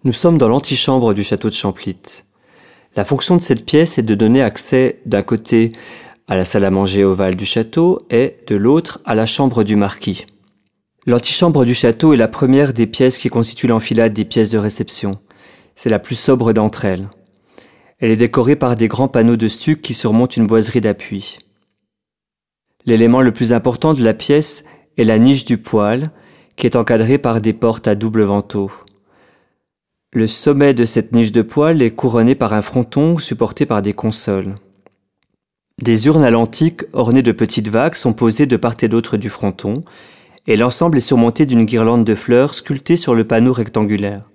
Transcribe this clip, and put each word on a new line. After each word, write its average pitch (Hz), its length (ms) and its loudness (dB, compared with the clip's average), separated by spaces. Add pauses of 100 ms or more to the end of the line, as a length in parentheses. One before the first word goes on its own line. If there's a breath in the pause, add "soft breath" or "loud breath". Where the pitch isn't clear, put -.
Nous 127 80 0
sommes 170 260 2
dans 120 100 4
l'antichambre 123 640 0
du 101 80 -4
château 104 260 -4
de 95 60 -4
Champlit. - 680 -8 (720 soft breath)
La 98 80 -2
fonction 147 320 0
de 170 40 2
cette 139 240 -2
pièce 156 340 0
est 123 40 -2
de 110 120 0
donner 113 280 4
accès - 640 -2
d'un 101 160 -2
côté 113 500 0 (560 loud breath)
à 95 80 -2
la 92 80 0
salle 101 200 0
à 95 60 0
manger 98 340 0
ovale 95 320 0
du 95 80 -8
château 165 540 0 (120)
et 123 260 0 (100)
de 107 100 -2
l'autre 139 480 0
à 120 100 -2
la 110 120 2
chambre 117 380 0
du 104 120 0
marquis. 101 500 -4 (800)
L'antichambre 131 580 2
du 120 100 2
château 127 380 2
est 135 40 6
la 113 120 2
première 135 440 2
des 113 140 0
pièces 127 320 0
qui 127 100 -6
constituent - 400 -2
l'enfilade 113 440 0
des 104 120 -4
pièces 110 260 0
de 110 80 0
réception. 101 600 -4 (560 soft breath)
C'est - 160 -4
la 104 80 2
plus - 160 -8
sobre 120 380 2
d'entre 107 320 0
elles. 95 240 -4 (880 soft breath)
Elle 113 120 0
est 110 60 4
décorée 120 400 2
par 120 200 -2
des 113 120 0
grands 131 200 -2
panneaux 117 280 2
de 110 120 -2
stuc 151 340 -2
qui 120 120 -8
surmontent 117 420 0
une 113 100 0
boiserie 110 340 0
d'appui. 101 580 -6 (1500)
L'élément 117 360 4
le 123 120 4
plus 117 200 -2
important 127 420 0
de 131 80 -2
la 110 120 2
pièce - 500 -2 (320 soft breath)
est 120 80 2
la 110 140 4
niche 131 260 4
du 120 120 0
poêle, 113 540 -2 (460 soft breath)
qui - 100 -2
est 117 100 0
encadrée 117 420 2
par 113 220 -2
des 107 120 0
portes 113 360 -2
à 104 60 2
double 110 300 0
vantaux. 101 480 -4 (1400)
Le 110 140 0
sommet 139 480 2
de 120 100 2
cette 113 280 -2
niche 113 200 2
de 113 100 2
poêle 151 380 0
est 117 120 2
couronné 120 420 2
par 117 180 -2
un 107 80 0
fronton 143 560 0
supporté 127 480 -4
par 110 160 -2
des 101 140 -4
consoles. 98 600 -4 (1200)
Des 117 260 2
urnes 156 180 4
à 120 60 4
l'antique 117 520 0 (100)
ornées 120 300 2
de 113 100 2
petites 107 360 -2
vagues 123 260 0
sont 120 180 -2
posées 117 340 0
de 120 120 0
part 117 240 -2
et 117 60 0
d'autre 113 280 -2
du 104 140 -6
fronton, 104 520 -6 (640 loud breath)
et 113 100 2
l'ensemble 135 420 2
est - 20 4
surmonté 117 460 0
d'une 120 180 2
guirlande 113 400 0
de 110 100 0
fleurs 127 400 0
sculptée 143 420 -4
sur 127 180 0
le 110 120 0
panneau 117 260 2
rectangulaire. 104 840 -4